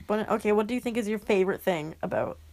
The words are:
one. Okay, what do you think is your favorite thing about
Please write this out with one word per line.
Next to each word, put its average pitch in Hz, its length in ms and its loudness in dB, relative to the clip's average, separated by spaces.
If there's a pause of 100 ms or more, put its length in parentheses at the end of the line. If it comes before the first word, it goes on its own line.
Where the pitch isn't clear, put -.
one. 214 220 0
Okay, 214 240 2
what 214 140 4
do 240 80 -2
you 247 60 -2
think 240 160 -4
is 208 120 -2
your 220 100 -2
favorite 190 440 2
thing 160 400 0
about 113 360 -2 (140)